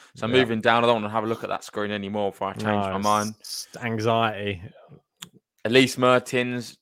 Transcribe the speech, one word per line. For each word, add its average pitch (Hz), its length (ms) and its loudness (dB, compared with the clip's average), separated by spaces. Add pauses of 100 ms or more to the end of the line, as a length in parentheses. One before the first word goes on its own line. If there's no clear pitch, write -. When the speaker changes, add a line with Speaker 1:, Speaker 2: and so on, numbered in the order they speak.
(160)
Speaker 1:
So 110 120 -6
Speaker 2:
Yeah. 117 60 0
Speaker 1:
moving 117 260 4
down, 117 240 4
I 117 40 4
don't 117 140 2
wanna 104 80 -6
have 110 140 -2
a 107 40 -4
look 113 160 -4
at 101 60 -6
that 95 140 -6
screen 104 260 -6
anymore 101 420 -4
before 95 180 -6
I 95 40 -6
change 104 120 -8
Speaker 2:
No, 107 80 2
Speaker 1:
my 98 240 -2
Speaker 2:
it's 98 60 -4
Speaker 1:
mind. 107 360 0
Speaker 2:
s-, - 280 -12 (140)
anxiety. 110 800 -2 (1040)
Speaker 1:
Elise 127 340 4
Mertens, 123 840 0